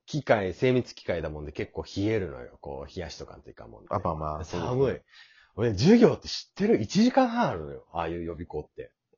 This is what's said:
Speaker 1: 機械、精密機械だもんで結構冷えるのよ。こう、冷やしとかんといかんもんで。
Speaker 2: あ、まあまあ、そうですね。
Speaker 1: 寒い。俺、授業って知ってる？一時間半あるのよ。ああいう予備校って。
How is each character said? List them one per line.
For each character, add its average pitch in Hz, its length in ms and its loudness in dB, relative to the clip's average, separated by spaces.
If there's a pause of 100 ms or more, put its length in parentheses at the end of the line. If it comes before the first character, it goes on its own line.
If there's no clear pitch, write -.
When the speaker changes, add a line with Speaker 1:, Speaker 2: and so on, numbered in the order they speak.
Speaker 1:
機 147 160 -4
械、 101 300 2
精 127 200 2
密 123 220 0
機 - 100 -18
械 85 180 -4
だ 80 80 -6
も 76 100 -10
ん 76 40 -10
で 76 80 -10
結 107 200 -8
構 - 120 -8
冷 - 200 -6
え 110 140 2
る 90 120 -4
の 64 100 -12
よ。 - 200 -18
こ 69 280 -12
う、 - 60 -20
冷 92 80 -8
や 80 80 -10
し - 60 -14
と - 100 -14
か - 100 -18
ん - 60 -20
と - 80 -20
い - 40 -20
か 113 120 -18
ん - 40 -20
も 107 100 -20
ん - 40 -20
で。 - 60 -20
Speaker 2:
あ、 98 100 -2
ま 90 100 -2
あ 80 40 -2
ま 78 260 -4
あ、 82 40 -8
そ 90 120 -8
う 87 40 -4
で 82 60 -4
す 120 60 -2
ね。 127 40 -2
Speaker 1:
寒 127 160 2
い。 76 80 -8 (560)
俺、 113 140 0
授 123 260 8
業 226 120 8
っ 127 120 0
て - 80 -16
知 - 220 -10
っ - 40 -20
て 196 120 0
る？ 226 140 4
一 170 240 2
時 247 60 4
間 262 180 4
半 226 200 0
あ 127 40 -2
る 82 120 -6
の 71 80 -10
よ。 - 200 -14
あ 82 100 -2
あ 82 60 -2
い 85 80 -4
う 87 60 -6
予 82 100 -6
備 80 140 -10
校 76 140 -10
っ - 140 -14
て。 - 180 -14 (260)